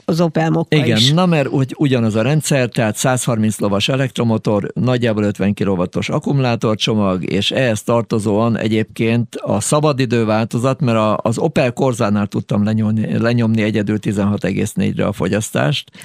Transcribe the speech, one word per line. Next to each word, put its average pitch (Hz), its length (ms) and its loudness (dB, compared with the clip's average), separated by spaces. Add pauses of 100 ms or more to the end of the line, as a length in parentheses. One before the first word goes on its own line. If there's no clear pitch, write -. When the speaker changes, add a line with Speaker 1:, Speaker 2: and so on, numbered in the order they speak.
Speaker 1:
az 165 160 0
Opel 160 300 0
Mokka 160 260 0
Speaker 2:
Igen, 120 200 2
Speaker 1:
is. 120 160 4
Speaker 2:
na 180 140 2
mert 151 220 2
úgy, 135 300 0
ugyanaz 123 360 2
a 110 80 2
rendszer, 139 460 2
tehát 110 280 0
százharminc 120 640 0
lovas 101 300 0
elektromotor, 117 880 0
nagyjából 113 480 0
ötven 101 320 0
kilowattos 92 540 -2
akkumulátorcsomag, 110 1200 -2
és 98 180 -2
ehhez 120 320 0
tartozóan 113 760 0
egyébként 113 760 -2
a 101 240 -2
szabadidő 131 640 0
változat, 113 560 -2
mert 117 180 2
a, 107 240 0
az - 160 -2
Opel 151 340 0
Corsánál 104 540 0
tudtam 104 380 -2
lenyomni, 110 540 0
lenyomni 113 440 2
egyedül 107 360 0
tizenhat 101 460 0
egész 98 280 -2
négyre 101 340 -2
a 104 60 0
fogyasztást. 110 800 -2 (140)